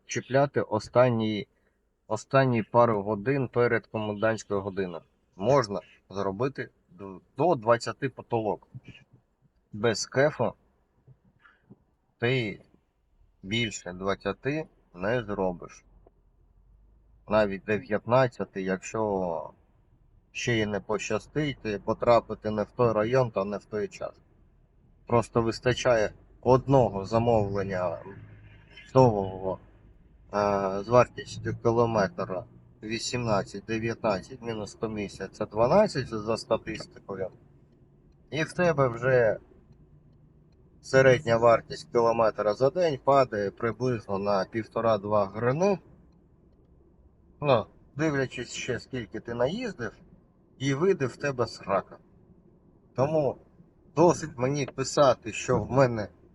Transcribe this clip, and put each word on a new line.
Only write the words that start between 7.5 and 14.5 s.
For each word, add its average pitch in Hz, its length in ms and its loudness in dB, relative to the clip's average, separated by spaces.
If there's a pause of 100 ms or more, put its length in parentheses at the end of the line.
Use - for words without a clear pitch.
двадцяти 117 540 0
потолок. 110 600 -4 (1040)
Без 107 340 -2
кефу 123 460 0 (1700)
ти 117 420 -2 (880)
більше 104 460 -4
двадцяти 98 760 -4 (280)